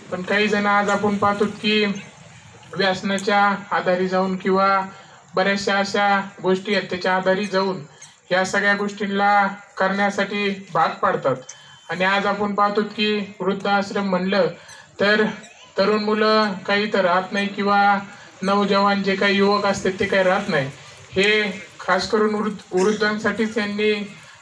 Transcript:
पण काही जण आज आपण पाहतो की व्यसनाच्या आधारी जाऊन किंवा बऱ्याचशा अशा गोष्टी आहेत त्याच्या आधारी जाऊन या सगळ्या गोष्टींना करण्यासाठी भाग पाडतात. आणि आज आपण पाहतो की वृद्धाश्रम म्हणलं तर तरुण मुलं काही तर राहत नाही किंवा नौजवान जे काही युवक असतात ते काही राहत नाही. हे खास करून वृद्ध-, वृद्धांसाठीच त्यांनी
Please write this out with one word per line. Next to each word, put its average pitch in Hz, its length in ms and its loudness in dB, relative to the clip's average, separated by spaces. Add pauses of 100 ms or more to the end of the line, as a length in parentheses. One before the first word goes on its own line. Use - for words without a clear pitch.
(120)
पण 180 100 -6
काही 202 260 0
जण 208 180 0
आज 202 240 2
आपण 202 280 0
पाहतो 202 280 2
की 214 400 0 (920)
व्यसनाच्या 196 760 2 (160)
आधारी 180 360 0
जाऊन 185 280 0
किंवा 190 460 2 (540)
बऱ्याचशा 196 400 0
अशा 202 460 2 (220)
गोष्टी 190 320 0
आहेत 190 140 -2
त्याच्या 185 260 0
आधारी 190 300 2
जाऊन 190 320 -2 (540)
या 185 140 2
सगळ्या 196 300 0
गोष्टींना 202 720 0 (300)
करण्यासाठी 196 960 -2
भाग 170 160 2
पाडतात. 156 460 -2 (540)
आणि 175 140 -2
आज 196 220 0
आपण 202 280 -2
पाहतो 208 280 2
की 208 580 -2
वृद्धाश्रम 196 680 -2
म्हणलं 185 380 0 (520)
तर 208 240 2 (540)
तरुण 208 260 2
मुलं 214 500 2 (140)
काही 208 260 0
तर 190 120 2
राहत 180 260 0
नाही 202 160 -2
किंवा 202 520 2 (420)
नौजवान 196 640 2
जे 190 120 0
काही 196 220 2
युवक 202 280 2
असतात 196 340 0
ते 202 60 0
काही 196 180 2
राहत 196 260 2
नाही. 143 180 0 (440)
हे 208 500 0 (180)
खास 190 300 -2
करून 214 260 0
वृद्ध-, 190 460 -4
वृद्धांसाठीच 214 720 0
त्यांनी 208 540 -2 (320)